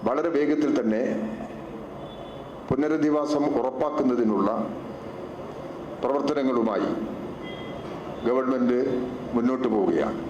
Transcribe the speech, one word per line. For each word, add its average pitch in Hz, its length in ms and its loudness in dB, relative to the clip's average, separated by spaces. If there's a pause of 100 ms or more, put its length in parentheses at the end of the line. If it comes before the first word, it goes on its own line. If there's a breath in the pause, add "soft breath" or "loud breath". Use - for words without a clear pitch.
വളരെ 147 300 2
വേഗത്തിൽ 147 420 4
തന്നെ 110 240 2 (1700)
പുനരധിവാസം 151 760 2 (140)
ഉറപ്പാക്കുന്നതിനുള്ള 123 880 2 (1500)
പ്രവർത്തനങ്ങളുമായി 131 880 2 (1400)
ഗവൺമെന്റ് 123 520 4 (560)
മുന്നോട്ട് 123 340 2
പോവുകയാണ്. 92 500 2 (120)